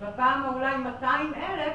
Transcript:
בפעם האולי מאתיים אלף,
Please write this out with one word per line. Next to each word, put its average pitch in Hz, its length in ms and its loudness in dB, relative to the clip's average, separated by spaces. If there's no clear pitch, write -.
בפעם 254 420 2
האולי 262 340 0
מאתיים 277 560 0
אלף, 320 420 -2